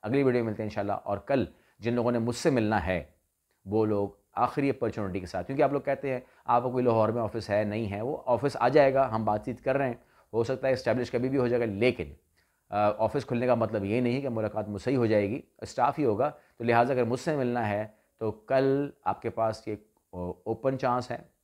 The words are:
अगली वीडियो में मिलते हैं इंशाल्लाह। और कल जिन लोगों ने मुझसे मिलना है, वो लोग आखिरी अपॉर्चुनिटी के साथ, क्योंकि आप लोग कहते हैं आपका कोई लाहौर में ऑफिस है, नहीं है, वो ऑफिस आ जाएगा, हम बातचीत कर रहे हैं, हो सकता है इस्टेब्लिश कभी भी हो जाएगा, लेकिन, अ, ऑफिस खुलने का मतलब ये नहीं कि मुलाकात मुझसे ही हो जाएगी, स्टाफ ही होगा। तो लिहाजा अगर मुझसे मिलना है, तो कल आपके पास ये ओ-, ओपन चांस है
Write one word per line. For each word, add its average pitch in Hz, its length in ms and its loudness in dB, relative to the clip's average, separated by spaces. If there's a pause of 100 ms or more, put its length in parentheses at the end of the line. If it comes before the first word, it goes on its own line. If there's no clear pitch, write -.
अगली 131 200 0
वीडियो 123 220 4
में - 20 -2
मिलते 107 160 -4
हैं 107 80 -4
इंशाल्लाह। 101 260 -2
और 101 320 -6
कल 131 200 2 (320)
जिन 120 160 -2
लोगों 120 160 0
ने 120 60 0
मुझसे 117 320 0
मिलना 110 280 2
है, 90 360 -4 (520)
वो 107 180 2
लोग 101 340 -2 (180)
आखिरी 135 340 0
अपॉर्चुनिटी 101 500 -4
के 92 60 -12
साथ, 90 180 -6
क्योंकि 135 180 0
आप 143 100 2
लोग 143 120 -2
कहते 139 260 -4
हैं 127 160 -6 (200)
आपका 123 240 2
कोई 127 120 0
लाहौर 113 300 4
में 117 100 0
ऑफिस 107 280 -4
है, 104 140 4
नहीं 107 220 -2
है, 101 160 -4
वो 135 240 -6
ऑफिस 123 300 0
आ 123 120 2
जाएगा, 135 360 6
हम 113 200 -2
बातचीत 107 360 -2
कर 135 160 0
रहे 139 120 0
हैं, 117 140 -8 (320)
हो 117 100 2
सकता 131 240 -2
है 131 60 4
इस्टेब्लिश 120 360 0
कभी 123 180 0
भी 135 80 0
हो 123 120 2
जाएगा, 120 160 2
लेकिन, 98 520 0 (540)
अ, 104 280 2
ऑफिस 113 260 0
खुलने 123 220 -2
का 123 100 4
मतलब 110 280 0
ये 107 160 0
नहीं 123 220 0
कि 139 60 -4
मुलाकात 107 400 -4
मुझसे 104 220 -4
ही 139 60 2
हो 120 100 2
जाएगी, 107 380 2 (200)
स्टाफ 135 340 -2
ही 151 60 0
होगा। 117 240 2
तो - 360 -12
लिहाजा 120 300 4
अगर 123 100 2
मुझसे 127 320 -2
मिलना 123 240 0
है, 107 340 -2 (260)
तो 110 120 -2
कल 135 600 0 (140)
आपके 101 220 -4
पास 113 400 -2
ये 107 100 -6 (340)
ओ-, 90 220 -6 (120)
ओपन 135 300 -2
चांस 123 340 -2
है - 200 -10 (140)